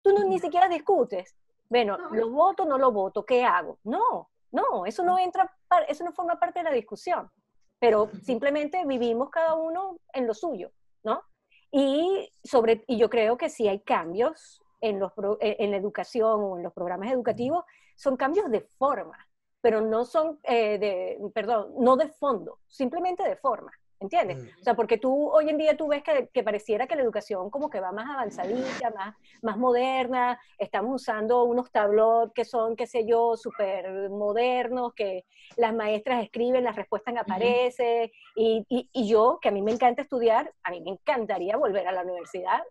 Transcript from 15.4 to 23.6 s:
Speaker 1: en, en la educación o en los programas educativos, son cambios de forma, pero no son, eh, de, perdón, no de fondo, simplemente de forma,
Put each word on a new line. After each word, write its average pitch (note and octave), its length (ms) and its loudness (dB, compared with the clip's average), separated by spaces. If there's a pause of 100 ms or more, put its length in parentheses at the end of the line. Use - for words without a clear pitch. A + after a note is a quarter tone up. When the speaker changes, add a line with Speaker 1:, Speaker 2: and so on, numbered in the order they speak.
Speaker 1:
en, G#3+ 180 -2
en G#3 140 0
la G3 60 -2
educación G#3 680 0
o F#3 140 -4
en F3 40 -8
los F3 100 -8
programas F#3 380 -6
educativos, B3 540 -2 (320)
son C4 200 -2
cambios D#4 360 0
de G3+ 80 0
forma, G#3+ 560 -4 (440)
pero A3 200 4
no A3 240 0
son, D#4 380 0
eh, A3 360 2
de, F#3 400 -2 (140)
perdón, G#3+ 460 -2
no B3+ 180 6
de D4+ 120 0
fondo, A#3+ 500 -4 (100)
simplemente F4 540 -4
de A#3+ 140 0
forma, - 360 -4 (260)